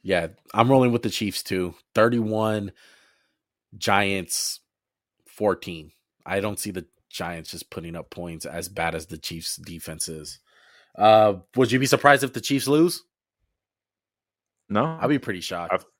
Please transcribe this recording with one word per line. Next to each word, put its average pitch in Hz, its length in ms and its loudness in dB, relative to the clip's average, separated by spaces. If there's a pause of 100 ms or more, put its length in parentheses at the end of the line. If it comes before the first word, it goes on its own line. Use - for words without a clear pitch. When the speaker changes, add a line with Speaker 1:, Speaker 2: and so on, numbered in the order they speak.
Speaker 1:
Yeah, 90 260 0 (260)
I'm 113 160 4
rolling 131 220 6
with 117 120 0
the 113 60 -2
Chiefs 101 340 -4
too. 90 320 -4 (200)
Thirty-one, 110 760 2 (1040)
Giants 98 800 -2 (680)
fourteen. 87 640 -4 (340)
I 95 140 -2
don't 101 200 -4
see 107 120 -6
the 90 160 -10 (220)
Giants 85 420 -10
just - 180 -14
putting 85 260 -12
up 80 140 -12
points 85 360 -12
as 85 240 -10
bad 82 260 -4
as 78 120 -8
the 85 100 -12
Chiefs - 400 -10
defense 82 500 -12
is. 76 320 -14 (560)
Uh, 107 400 8 (200)
would 123 160 4
you 127 80 2
be 135 60 2
surprised 139 380 4
if 131 100 -6
the 117 80 -8
Chiefs 139 260 -2
lose? 160 360 2 (1700)
Speaker 2:
No. 139 300 0
Speaker 1:
I'd 120 80 0
be 143 120 2
pretty 95 220 -8
shocked. 87 440 -4 (140)